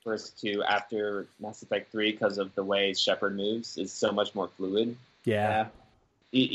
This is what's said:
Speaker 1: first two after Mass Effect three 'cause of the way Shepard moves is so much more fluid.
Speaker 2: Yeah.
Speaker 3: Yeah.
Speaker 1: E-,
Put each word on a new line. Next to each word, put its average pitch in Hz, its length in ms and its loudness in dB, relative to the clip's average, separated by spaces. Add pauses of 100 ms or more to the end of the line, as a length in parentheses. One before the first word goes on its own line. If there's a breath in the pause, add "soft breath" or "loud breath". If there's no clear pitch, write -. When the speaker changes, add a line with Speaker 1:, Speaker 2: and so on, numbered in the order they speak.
Speaker 1:
first - 340 -6
two 101 240 0
after 104 640 0 (140)
Mass 107 200 -12
Effect 101 300 -4
three 107 220 0
'cause 104 240 0
of 98 180 -4
the 98 80 0
way 98 300 2
Shepard 98 420 0
moves 107 420 -4
is 92 140 -4
so - 180 0
much 101 240 0
more 95 140 -2
fluid. 107 480 -2 (300)
Speaker 2:
Yeah. 107 240 2
Speaker 3:
Yeah. 110 180 2 (640)
Speaker 1:
E-, 131 240 4